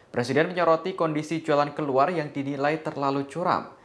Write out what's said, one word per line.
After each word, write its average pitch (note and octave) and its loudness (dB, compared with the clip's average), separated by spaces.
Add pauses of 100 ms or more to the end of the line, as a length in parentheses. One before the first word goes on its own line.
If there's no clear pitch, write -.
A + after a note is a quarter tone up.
Presiden C3+ 2
menyoroti F3 2
kondisi D#3 -2
jalan D3 2
keluar C#3 2
yang D3+ -4
dinilai C#3+ -2
terlalu C#3 -2
curam. E3 -2 (160)